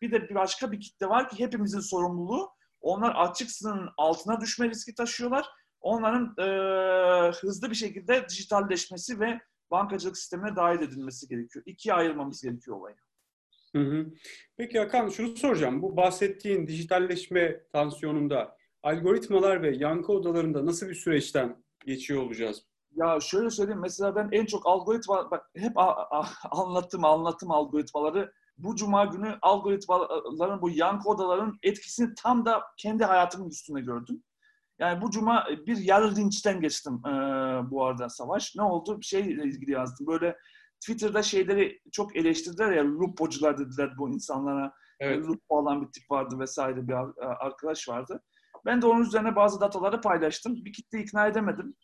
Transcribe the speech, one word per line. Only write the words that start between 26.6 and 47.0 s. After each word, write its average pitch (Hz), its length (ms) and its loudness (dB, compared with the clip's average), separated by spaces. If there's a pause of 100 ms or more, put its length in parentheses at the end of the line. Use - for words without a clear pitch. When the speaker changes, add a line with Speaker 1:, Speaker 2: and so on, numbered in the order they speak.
Speaker 1:
anlattım 165 460 4
algoritmaları. 151 800 0 (260)
Bu 202 180 -6
Cuma 202 280 4
günü 202 380 -4
algoritmaların, 185 1200 2
bu 175 80 0
yankı 196 380 2
odaların 202 540 0
etkisini 220 520 -2
tam 240 300 2
da 226 180 2 (140)
kendi 214 280 0
hayatımın 185 440 4
üstünde 143 320 -8
gördüm. 123 420 -6 (560)
Yani 175 240 0
bu 220 80 -2
Cuma 220 360 2 (200)
bir 226 100 0
yarı 202 400 6
linçten 202 440 2
geçtim, 139 460 -2
e, 143 40 -2 (600)
bu 135 140 0
arada 123 240 -2
Savaş. 165 480 -6
Ne 196 60 -2
oldu? 190 380 -2
Bir - 60 -14
şeyle 190 380 -2
ilgili 135 260 -4
yazdım. 127 360 -4
Böyle 165 300 0 (440)
Twitter'da 214 420 0
şeyleri 196 580 2 (120)
çok 208 240 -4
eleştirdiler 170 560 0
ya, 151 120 4
lupocular 151 720 0
dediler 131 400 -4
bu 139 100 -2
insanlara. 139 640 -4 (280)
Speaker 2:
Evet. 139 260 -2
Speaker 1:
Lupo 156 320 0
olan 143 240 0
bir 131 100 -10
tip - 180 -14
vardı 135 280 -2
vesaire 131 500 -4
bir 131 40 -2
ar-, 127 260 -4